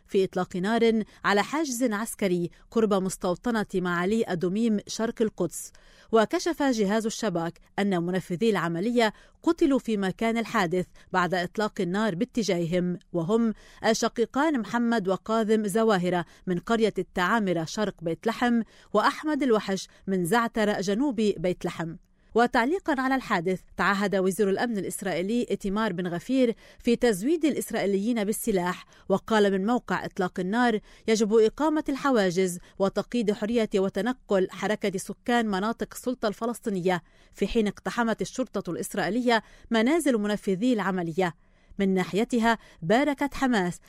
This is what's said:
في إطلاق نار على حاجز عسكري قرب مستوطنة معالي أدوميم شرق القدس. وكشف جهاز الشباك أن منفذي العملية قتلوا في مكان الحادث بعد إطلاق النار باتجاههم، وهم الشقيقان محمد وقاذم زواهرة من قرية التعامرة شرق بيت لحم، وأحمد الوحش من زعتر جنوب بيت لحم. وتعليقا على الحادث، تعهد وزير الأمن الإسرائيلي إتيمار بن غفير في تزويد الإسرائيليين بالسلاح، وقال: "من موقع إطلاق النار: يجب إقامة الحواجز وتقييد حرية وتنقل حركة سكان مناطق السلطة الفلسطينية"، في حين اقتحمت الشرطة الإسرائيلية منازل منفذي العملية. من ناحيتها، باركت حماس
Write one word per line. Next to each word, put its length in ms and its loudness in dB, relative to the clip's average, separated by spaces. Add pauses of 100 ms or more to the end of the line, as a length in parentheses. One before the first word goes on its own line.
في 180 2
إطلاق 320 -4
نار 460 2 (220)
على 180 4
حاجز 500 -2
عسكري 580 -2 (200)
قرب 240 2
مستوطنة 800 -2
معالي 520 0
أدوميم 600 0
شرق 360 -4
القدس. 500 -4 (400)
وكشف 500 2
جهاز 440 2
الشباك 520 -4 (200)
أن 240 0
منفذي 480 0
العملية 640 0 (300)
قتلوا 360 2
في 180 -2
مكان 420 -2
الحادث 480 0 (260)
بعد 220 0
إطلاق 460 -2
النار 340 0
باتجاههم، 840 -2 (140)
وهم 420 0 (320)
الشقيقان 760 0
محمد 480 -2
وقاذم 580 0
زواهرة 580 2 (220)
من 120 0
قرية 400 0
التعامرة 680 0
شرق 380 -4
بيت 240 -4
لحم، 360 0 (300)
وأحمد 500 0
الوحش 460 0 (180)
من 180 0
زعتر 560 0
جنوب 360 -2
بيت 480 0
لحم. 320 -6 (380)
وتعليقا 640 2
على 160 0
الحادث، 460 -2 (160)
تعهد 400 0
وزير 340 2
الأمن 280 -2
الإسرائيلي 720 -4
إتيمار 420 -2
بن 140 -4
غفير 480 0 (240)
في 180 2
تزويد 480 0
الإسرائيليين 800 0
بالسلاح، 600 -2 (240)
وقال: 440 2
"من 140 0
موقع 380 -2
إطلاق 360 -4
النار: 380 0 (300)
يجب 260 2
إقامة 540 4
الحواجز 680 2 (200)
وتقييد 540 0
حرية 440 -2
وتنقل 760 0
حركة 480 -2
سكان 480 -2
مناطق 460 -2
السلطة 360 -4
الفلسطينية"، 760 -2 (320)
في 120 -2
حين 200 2
اقتحمت 560 -2
الشرطة 480 -6
الإسرائيلية 720 0 (280)
منازل 480 2
منفذي 540 0
العملية. 640 -2 (440)
من 160 2
ناحيتها، 640 0 (240)
باركت 520 2
حماس 540 0